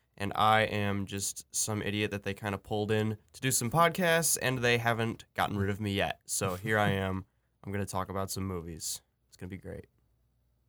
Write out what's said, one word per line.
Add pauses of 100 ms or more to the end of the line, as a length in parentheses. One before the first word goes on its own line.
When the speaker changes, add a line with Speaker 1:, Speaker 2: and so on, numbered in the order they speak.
(180)
Speaker 1:
and
I
am
just
some
idiot
that
they
kinda
pulled
in (160)
to
do
some
podcasts,
and
they
haven't
gotten
rid
of
me
yet.
So
here
I
am. (200)
Speaker 2:
<laughs>
Speaker 1:
I'm
gonna
talk
about
some
movies. (280)
It's
gonna
be
great. (840)